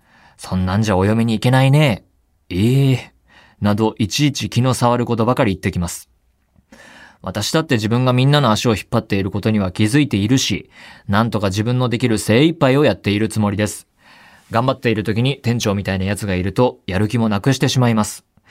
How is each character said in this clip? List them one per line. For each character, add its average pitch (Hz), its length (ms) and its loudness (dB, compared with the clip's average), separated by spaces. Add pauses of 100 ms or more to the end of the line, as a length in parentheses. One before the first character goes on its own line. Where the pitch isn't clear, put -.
(380)
「そ - 200 -6
ん 92 80 0
な 92 120 0
ん 110 40 2
じ 107 100 0
ゃ 92 60 2
お 92 80 2
嫁 110 180 2
に 117 100 0
行 107 80 -4
け 127 100 2
な 131 120 4
い 135 80 4
ね」、 143 320 2 (480)
「え 131 400 2
え」 - 220 -4 (480)
な 104 140 2
ど、 110 220 0
い 107 120 -2
ち 147 180 0
い 135 60 0
ち 107 160 -6
気 123 120 -2
の 127 120 2
障 120 260 0
る 120 60 0
こ 117 100 -2
と 110 100 0
ば 120 100 2
か 139 100 2
り 98 80 0
言 90 40 -6
っ - 40 -14
て 95 100 -2
き 87 80 -4
ま 87 80 -4
す。 - 220 -14 (1120)
私 101 280 -6
だ 160 100 0
っ - 40 -4
て 131 100 0
自 107 140 0
分 123 160 0
が 127 80 2
み 127 120 2
ん 139 40 4
な 147 100 4
の 127 120 2
足 107 160 0
を 113 80 4
引 - 80 -6
っ - 80 -18
張 120 80 0
っ - 40 -6
て - 120 -4
い 98 80 0
る 98 80 -4
こ 101 100 -4
と 113 80 0
に 110 80 2
は 95 140 -2
気 107 140 0
づ 117 140 2
い 143 100 0
て 120 60 -2
い 101 120 0
る 131 100 4
し、 - 320 -2 (380)
な 104 160 2
ん 117 80 -2
と 107 80 -2
か 101 80 -2
自 101 160 -2
分 123 160 0
の 127 100 0
で 120 80 -2
き 123 100 0
る 110 120 0
精 120 260 2
一 170 80 2
杯 135 240 2
を 139 80 4
や 107 80 2
っ - 40 -8
て - 120 -4
い 101 80 0
る 107 120 0
つ 110 100 -6
も 104 100 2
り 101 80 -4
で 107 80 0
す。 - 220 -8 (640)
頑 120 160 0
張 135 60 2
っ 127 60 -8
て 120 120 0
い 107 40 2
る 107 80 -4
時 110 200 -2
に 135 180 -2
店 120 160 -2
長 104 160 -2
み 101 100 -4
た 95 120 -4
い - 20 -2
な 95 80 -4
や 98 100 -2
つ 101 120 -8
が 95 80 -2
い 90 80 -2
る 95 100 -4
と、 - 320 0
や 92 140 -4
る 107 80 0
気 123 100 -4
も 113 100 0
な 101 140 -2
く 135 120 2
し 131 40 -4
て 143 100 0
し 127 120 0
ま 123 100 2
い 113 60 0
ま 107 80 0
す。 - 220 -12 (260)